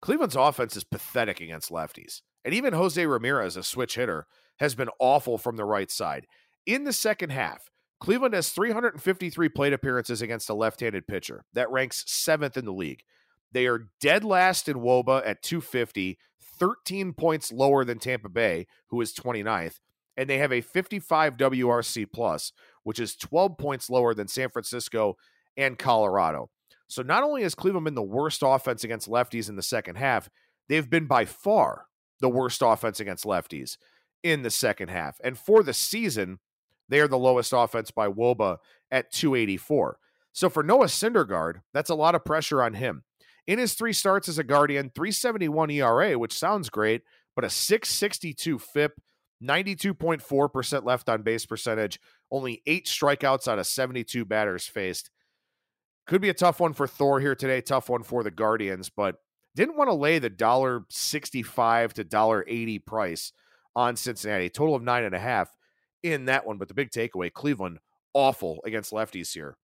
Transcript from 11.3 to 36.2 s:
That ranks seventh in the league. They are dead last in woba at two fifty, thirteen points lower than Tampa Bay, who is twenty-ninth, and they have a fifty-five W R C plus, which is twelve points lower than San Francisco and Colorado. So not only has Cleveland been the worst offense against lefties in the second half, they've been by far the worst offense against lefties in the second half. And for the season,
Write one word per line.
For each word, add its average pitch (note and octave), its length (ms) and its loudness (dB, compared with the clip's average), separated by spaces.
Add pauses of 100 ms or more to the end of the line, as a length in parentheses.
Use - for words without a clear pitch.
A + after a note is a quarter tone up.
That A#2+ 180 -2
ranks C3 360 -2
seventh D3+ 500 -2
in C3 80 -6
the G#2 80 -6
league. F2 300 -8 (500)
They B2+ 140 2
are A#2 240 -2 (100)
dead E3+ 240 4
last F#3 460 2
in C3+ 80 -2
woba B2+ 480 4
at G#2 160 -4
two E3 180 -4
fifty, G2+ 560 -4 (440)
thirteen F#3+ 520 -2
points D#3+ 380 0
lower C3+ 340 4
than A#2+ 140 -4
Tampa A2+ 300 -4
Bay, F#2 400 0 (200)
who A#2 120 -4
is A2+ 120 -4
twenty-ninth, G#2+ 680 -4 (360)
and C3 140 -4
they C3+ 80 0
have C#3 140 2
a B2 80 2
fifty-five D#3 800 0
W C3 300 2
R A#2+ 140 2
C A2+ 240 -4
plus, G2 460 -4 (320)
which A2 160 -6
is G#2+ 160 -6
twelve F3 420 0
points C3+ 320 -6
lower B2 240 4
than G#2 140 -6
San C3 220 -4
Francisco A2 680 -2 (400)
and C3+ 200 0
Colorado. F#2+ 760 2 (360)
So - 160 -8
not F3 220 2
only D4 180 0
has F3+ 140 -2
Cleveland F#3 300 0
been D3+ 80 -2
the A#2+ 80 -2
worst C3 420 -2
offense C3 400 2
against A2+ 240 -8
lefties A#2 400 0
in G#2 80 -10
the F#2+ 60 -8
second F#2+ 340 -4
half, B2 320 0 (400)
they've D3 200 0
been D#3+ 180 0
by B2 180 4
far - 640 0 (340)
the C3 80 2
worst B2 360 0
offense A2 360 2
against G2+ 240 -8
lefties E2+ 520 -4 (460)
in D#3 200 2
the A#2 80 -2
second G#2 380 0
half. E2+ 360 -6
And B2+ 140 -4
for G#3+ 240 6
the C#3 100 0
season, A2+ 680 -2 (500)